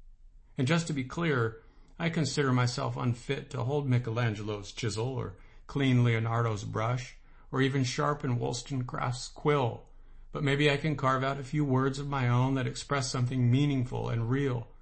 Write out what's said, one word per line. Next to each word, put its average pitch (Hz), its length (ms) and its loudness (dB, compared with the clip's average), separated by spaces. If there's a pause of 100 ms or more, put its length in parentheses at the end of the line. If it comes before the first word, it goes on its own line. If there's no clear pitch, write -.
(580)
And 127 100 2
just 165 200 2
to 165 60 -2
be 131 100 -2
clear, 131 540 0 (420)
I 170 100 -2
consider 143 440 2
myself 123 420 0
unfit 135 540 -4
to 127 140 -4
hold 139 260 0
Michelangelo's 110 840 -2
chisel 110 360 -4
or 110 280 -6 (300)
clean 131 380 4
Leonardo's 113 600 0
brush, 110 540 -4 (340)
or 131 100 0
even 135 220 2
sharpen 143 560 -2
Wollstonecraft's 127 880 -4
quill. 139 560 0 (480)
But 151 120 -4
maybe 143 260 4
I 143 80 4
can 151 180 -2
carve 131 280 2
out 139 160 -2
a 139 40 -8
few 147 220 0
words 135 340 2
of 143 80 -6
my 135 220 0
own 123 260 4
that 127 120 0
express 127 420 -2
something 123 420 2
meaningful 127 560 2
and 117 220 -2
real. 131 380 0 (140)